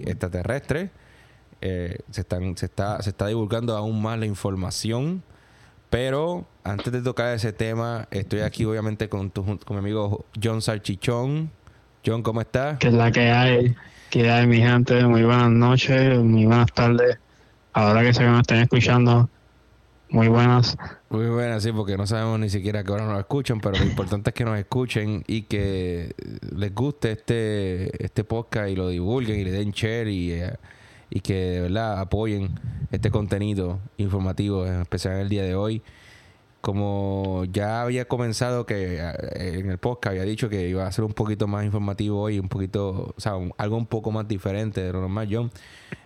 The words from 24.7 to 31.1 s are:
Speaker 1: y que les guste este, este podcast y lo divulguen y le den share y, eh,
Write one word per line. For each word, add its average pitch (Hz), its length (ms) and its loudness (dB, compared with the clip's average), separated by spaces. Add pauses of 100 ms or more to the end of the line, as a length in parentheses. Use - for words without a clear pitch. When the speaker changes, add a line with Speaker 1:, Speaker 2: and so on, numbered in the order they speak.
Speaker 1:
y 107 140 -2
que 95 680 -2 (440)
les 98 180 -4
guste 120 380 -2
este, 104 920 -2
este 104 200 -2
podcast 113 440 -4
y 98 60 -2
lo 92 140 -2
divulguen 104 500 -2
y 98 60 -2
le 92 80 -2
den 101 180 -2
share 113 380 -4
y, 90 240 -2
eh, 85 220 -6 (560)